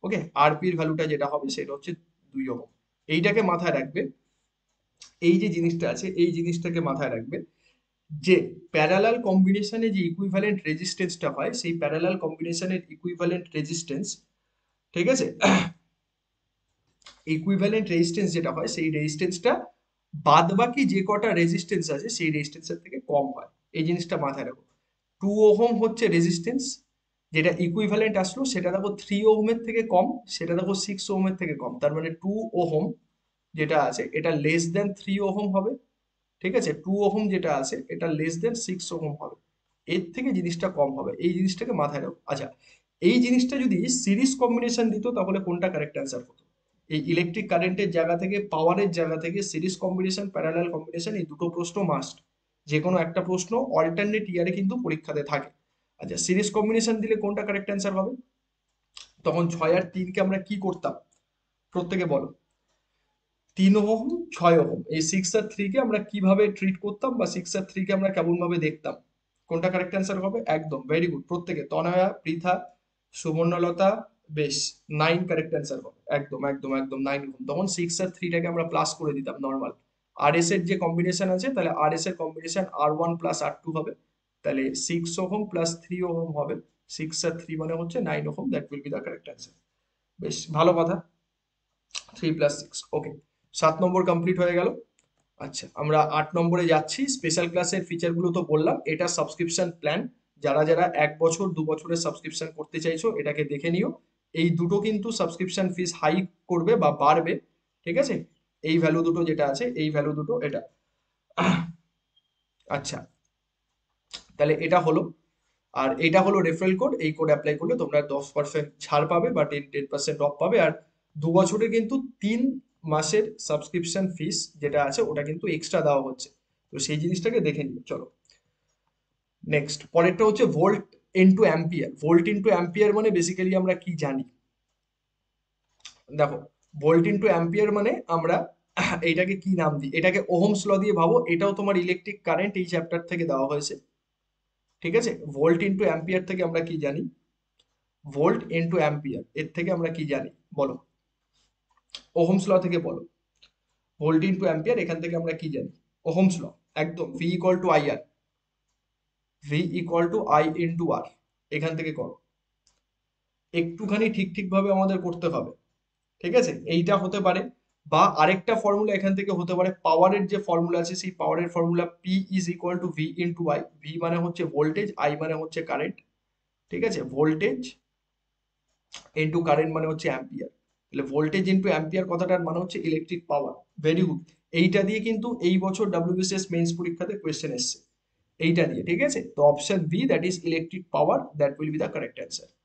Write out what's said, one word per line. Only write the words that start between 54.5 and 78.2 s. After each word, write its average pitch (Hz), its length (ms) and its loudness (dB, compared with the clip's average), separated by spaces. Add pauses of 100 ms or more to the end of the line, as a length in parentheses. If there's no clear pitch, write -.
কিন্তু 196 160 0 (100)
পরীক্ষাতে 151 460 -4
থাকে। 147 200 -4 (500)
আচ্ছা, - 160 -8 (100)
series 202 300 2
combination 220 460 2
দিলে 220 220 0
কোনটা 202 240 -2
correct 202 220 -4
answer 196 280 -2
হবে? 208 140 -2 (1120)
তখন 165 180 2 (100)
ছয় 160 240 2
আর 180 60 0 (100)
তিনকে 185 300 -4
আমরা 190 220 0
কি 208 80 -6 (120)
করতাম? 165 280 -4 (800)
প্রত্যেকে 180 400 -2
বলো, 135 140 -2 (1300)
তিন 190 260 6
ওহম, 220 280 0 (260)
ছয় 170 260 6
ওহম, - 180 -2 (160)
এই 160 140 0
সিক্স 190 280 0
আর 208 140 0
থ্রি 202 200 -4
কে 262 120 2
আমরা 214 140 0 (120)
কিভাবে 196 340 4 (120)
treat 190 280 0
করতাম 208 360 -4
বা 185 140 2
সিক্স 175 240 -8
আর 185 120 -4
থ্রি 190 160 -6
কে 196 120 0
আমরা 190 180 2
কেমন 170 260 2
ভাবে 175 140 0 (100)
দেখতাম? 151 280 -4 (540)
কোনটা 165 240 0
correct 185 220 -2
answer 190 300 -2
হবে? 202 140 -2 (180)
একদম, 156 240 -4 (120)
very 170 200 2
good, 143 180 -8
প্রত্যেকে, 170 320 -6 (100)
তনয়া, 180 360 2 (160)
পৃথা, 170 300 0 (640)
সুবর্ণলতা, 175 720 2 (480)
বেশ, 143 180 0 (460)
nine 170 180 4 (100)
correct 160 240 -2
answer 147 300 -4
হবে, - 140 -20 (200)
একদম, 143 220 -6 (120)
একদম, 139 180 -6 (100)
একদম, 135 180 -6 (100)
নাইন 139 200 -2
ওহম। 131 220 -14
তখন 175 160 0 (100)
সিক্স 170 260 -2
আর 185 140 -2
থ্রি 180 180 -6